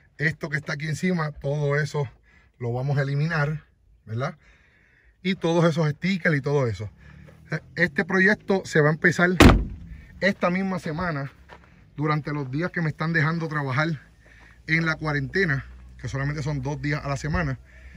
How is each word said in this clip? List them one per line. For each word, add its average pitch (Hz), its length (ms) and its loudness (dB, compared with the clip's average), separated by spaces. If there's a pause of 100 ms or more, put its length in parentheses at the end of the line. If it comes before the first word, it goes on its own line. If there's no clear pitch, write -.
(180)
Esto 156 320 -4
que 151 80 -6
está 156 160 -6
aquí 151 120 -8
encima, 156 460 -2
todo 143 480 -2
eso 147 280 -2 (500)
lo 120 140 -4
vamos 135 260 0
a 143 40 2
eliminar, 147 640 -2 (400)
¿verdad? 123 320 -6 (840)
Y 185 120 0
todos 165 300 2
esos 160 240 2
stickers 175 480 0
y 139 40 0
todo 143 260 0
eso. 104 240 -4 (840)
Este 175 300 0
proyecto 190 600 2
se - 160 2
va 147 100 6
a - 20 0
empezar 175 380 2 (880)
esta 185 300 0
misma 185 280 -2
semana, 156 540 -6 (640)
durante 151 380 -2
los 139 160 -6
días 160 200 -2
que 175 120 -2
me 156 80 2
están 165 240 -4
dejando 160 340 2
trabajar 147 540 -2 (640)
en 165 180 2
la 160 120 0
cuarentena, 147 680 -2 (320)
que 120 120 -10
solamente 143 340 -4
son 143 180 -4
dos 135 220 -6
días 147 200 -2
a 143 60 -6
la 139 80 -2
semana. 151 420 -2 (380)